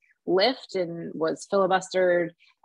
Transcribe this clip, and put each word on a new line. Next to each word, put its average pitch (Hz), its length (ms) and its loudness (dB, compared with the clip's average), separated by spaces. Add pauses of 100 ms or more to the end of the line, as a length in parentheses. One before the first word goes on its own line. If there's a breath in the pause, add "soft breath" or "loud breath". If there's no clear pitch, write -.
(260)
lift 196 500 0
and 170 380 -4
was 156 380 -4
filibustered, 185 800 2 (360 soft breath)